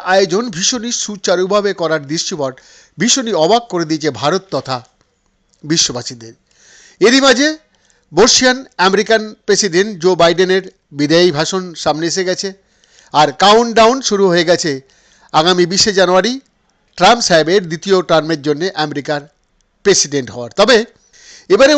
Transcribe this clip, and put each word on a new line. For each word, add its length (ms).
আয়োজন 300
ভীষণই 380
সুচারুভাবে 680
করার 200
দৃশ্যপট 420
ভীষণই 320
অবাক 260
করে 180
দিয়েছে 200
ভারত 220
তথা 220
বিশ্ববাসীদের। 680
এরই 200
মাঝে 200
বর্ষিয়ান 380
আমেরিকান 340
প্রেসিডেন্ট 460
জো 80
বাইডেনের 420
বিদায়ী 380
ভাষণ 260
সামনে 280
এসে 180
গেছে, 200
আর 140
কাউন্টডাউন 540
শুরু 220
হয়ে 180
গেছে 220
আগামী 380
বিশে 280
জানুয়ারি 340
ট্রাম্প 300
সাহেবের 340
দ্বিতীয় 260
টার্মের 380
জন্য 140
আমেরিকার 360
প্রেসিডেন্ট 500
হওয়ার। 260
তবে 180
এবারে 240